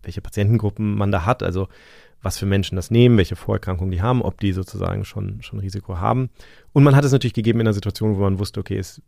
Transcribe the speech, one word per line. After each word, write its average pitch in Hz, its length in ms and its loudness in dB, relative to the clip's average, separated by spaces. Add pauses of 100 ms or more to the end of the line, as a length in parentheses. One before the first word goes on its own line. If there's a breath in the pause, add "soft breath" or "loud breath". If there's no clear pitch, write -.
welche - 180 -10
Patientengruppen 104 760 0
man 101 140 0
da 92 140 -2
hat, 120 180 0
also 92 260 -4 (520 loud breath)
was - 160 -6
für - 80 -8
Menschen 98 320 0
das 90 140 -6
nehmen, 120 260 6
welche 92 200 2
Vorerkrankungen 95 540 -4
die 87 120 -2
haben, 123 180 0
ob - 180 -6
die 98 140 -2
sozusagen 95 540 -6
schon, 101 360 -10
schon 104 180 -12
Risiko 98 380 -8
haben. 117 300 -2 (460 soft breath)
Und 143 100 8
man 139 100 8
hat 143 120 6
es 131 60 2
natürlich 123 200 2
gegeben 117 280 0
in 110 60 2
einer 107 80 2
Situation, 104 420 -2
wo 98 40 -2
man 95 180 0
wusste, 104 220 -6
okay, 101 160 -6
es - 320 -10